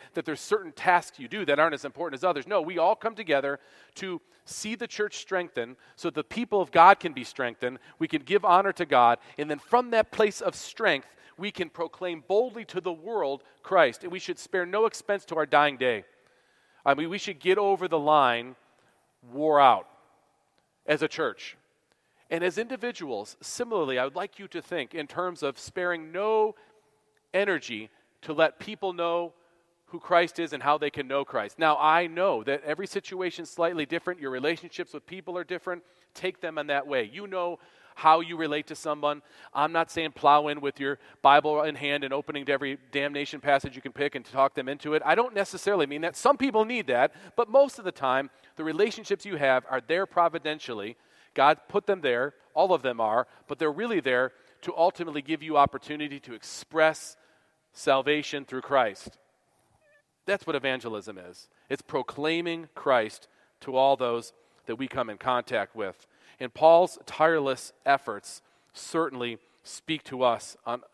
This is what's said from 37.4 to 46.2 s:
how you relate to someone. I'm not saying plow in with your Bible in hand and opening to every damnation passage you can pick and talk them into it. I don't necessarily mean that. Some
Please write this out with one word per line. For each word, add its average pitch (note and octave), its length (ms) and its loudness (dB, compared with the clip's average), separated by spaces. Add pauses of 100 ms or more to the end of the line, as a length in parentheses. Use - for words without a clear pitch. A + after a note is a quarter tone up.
how D#3+ 260 6
you E3+ 160 -8
relate D3+ 300 -4
to D3+ 80 -12
someone. D3 460 -4 (320)
I'm D#3 200 0
not E3 180 0
saying D#3 220 -4
plow D3 340 4
in D3 140 -6
with C#3 180 -6
your C#3 200 -6 (220)
Bible D3+ 420 6
in D3+ 120 -2
hand C#3+ 300 -4
and C3+ 80 -6
opening C#3+ 320 -6
to C#3+ 80 0
every C3+ 260 -4 (120)
damnation C#3+ 500 -4
passage C#3 340 0
you C3 80 -18
can C3 80 -10
pick C#3+ 240 -4
and B2 100 -10
talk C3+ 300 0
them C3 140 -6
into D3+ 260 -4
it. D3+ 100 0
I D3+ 80 4
don't A#3 220 0
necessarily F#3+ 500 0
mean C#3+ 160 -6
that. E3 140 -4
Some C4 220 4